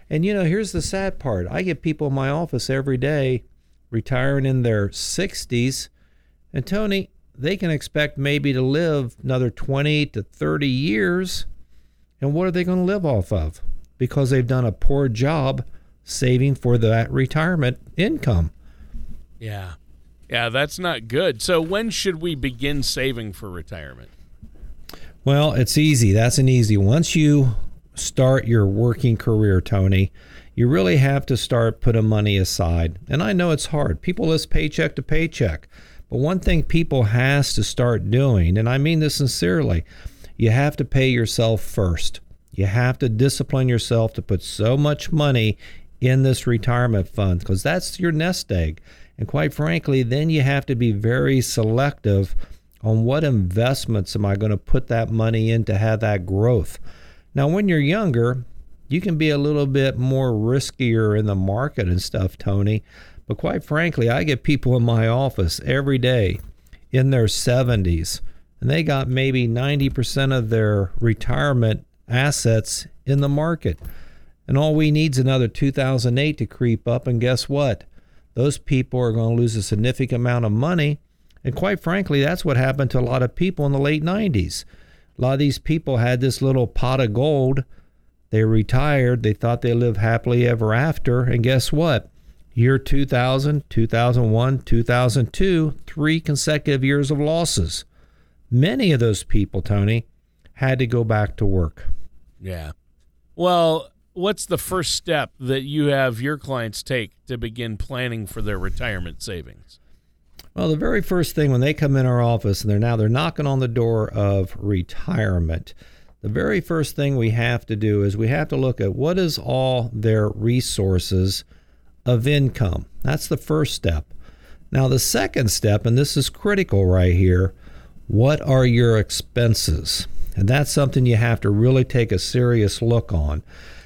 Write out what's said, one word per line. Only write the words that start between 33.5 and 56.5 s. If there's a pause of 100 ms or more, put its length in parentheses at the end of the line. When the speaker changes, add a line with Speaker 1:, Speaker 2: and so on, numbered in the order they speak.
Speaker 1:
it's
hard.
People
live
paycheck
to
paycheck. (420)
But
one
thing
people
has
to
start
doing,
and
I
mean
this
sincerely, (520)
you
have
to
pay
yourself
first. (320)
You
have
to
discipline
yourself
to
put
so
much
money (420)
in
this
retirement
fund,
'cause
that's
your
nest
egg. (380)
And
quite
frankly,
then
you
have
to
be
very
selective (460)
on
what
investments
am
I
gonna
put
that
money
in
to
have
that
growth. (560)